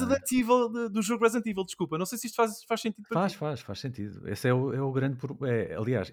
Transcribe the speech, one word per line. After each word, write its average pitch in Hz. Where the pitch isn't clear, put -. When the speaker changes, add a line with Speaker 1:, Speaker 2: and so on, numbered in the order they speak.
Speaker 1:
Resident 269
Evil, 247
de, 233
do 214
jogo 220
Resident 226
Evil, 190
desculpa. 160
Não 185
sei 226
se 233
isto -
faz, 220
faz 226
sentido 214
para 165
Speaker 2:
Faz, 190
Speaker 1:
ti. -
Speaker 2:
faz, 151
faz 98
sentido. 104
Esse 104
é 123
o, 127
é 131
o 135
grande 135
pro-, 135
é, 113
aliás, 107